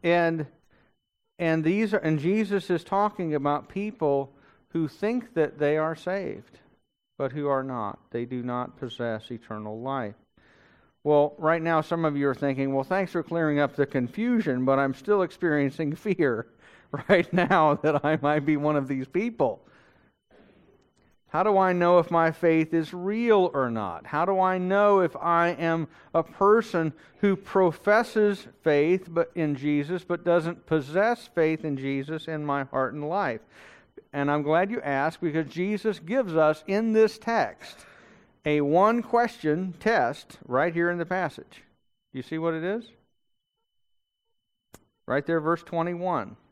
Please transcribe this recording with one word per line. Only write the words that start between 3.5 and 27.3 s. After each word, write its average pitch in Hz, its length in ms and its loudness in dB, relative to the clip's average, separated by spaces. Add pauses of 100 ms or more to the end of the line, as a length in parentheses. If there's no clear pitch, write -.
people 147 640 -2 (360)
who 165 180 -2
think 233 480 -4
that 151 240 0
they 147 180 2
are 160 180 -2
saved, - 640 -8 (640)
but 135 120 -4
who 143 160 -6
are 135 140 0
not. 123 380 -6 (100)
They 117 160 -6
do 123 160 -8
not 123 360 -6
possess 117 520 -8
eternal 107 500 -12
life. 127 360 -6 (880)
Well, 147 340 4
right 160 240 0
now 160 200 2
some 170 220 -2
of 151 140 0
you 139 120 0
are 131 60 -2
thinking, 139 380 -2
"Well, 135 100 0
thanks 185 280 -2
for 175 100 -2
clearing 156 380 0
up 143 160 0
the 143 100 2
confusion, 139 800 -2
but 135 140 2
I'm 135 160 0
still 202 260 0
experiencing 151 720 -2
<laughs> - 0 -
fear 151 520 0 (600)
right 175 240 4
now 165 440 4
that 147 280 0
I 151 200 2
might 147 200 2
be 151 140 2
one 151 180 0
of 139 120 0
these 131 200 -4
people. 185 560 -2 (1700)
How 160 140 0
do 202 140 2
I 190 140 4
know 175 280 4
if 165 120 0
my 165 200 2
faith 160 420 2
is 160 200 -2
real 202 600 2
or 131 180 0
not? 98 340 -6
How 151 200 -2
do 190 160 0
I 185 160 2
know 196 420 4
if 175 160 0
I 170 360 2
am 165 360 -2 (260)
a 165 100 2
person 202 680 2 (300)
who 196 160 2